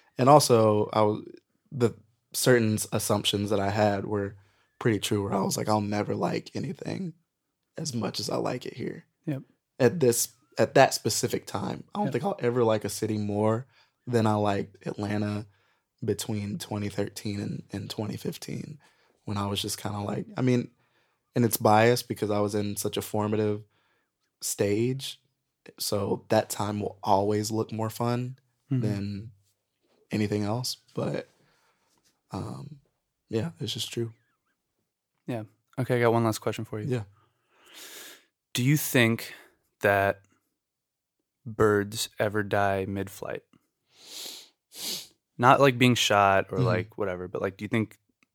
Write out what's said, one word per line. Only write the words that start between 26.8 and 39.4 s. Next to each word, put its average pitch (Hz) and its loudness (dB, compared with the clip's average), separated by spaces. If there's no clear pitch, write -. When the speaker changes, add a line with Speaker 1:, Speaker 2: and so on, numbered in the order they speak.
Speaker 1:
will - -6
always 104 2
look 110 -4
more 110 -4
fun 120 -4
Speaker 2:
Mm-hmm. 127 0
Speaker 1:
than 101 -4
anything 104 0
else. 117 -4
But, - -4
um, 120 -10
yeah, 110 -2
it's 104 -6
just - -8
true. 113 -6
Speaker 2:
Yeah. 113 -6
Okay, 127 0
I 120 0
got 117 6
one 117 4
last 110 0
question 113 -6
for 110 -10
you. 107 -8
Speaker 1:
Yeah. 123 -2
Speaker 2:
Do 123 0
you 143 4
think 117 2